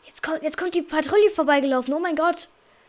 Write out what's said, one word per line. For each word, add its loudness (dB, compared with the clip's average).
Jetzt -14
kommt, -4
jetzt -4
kommt -4
die 0
Patrouille 2
vorbeigelaufen. 0
Oh -2
mein -2
Gott. -2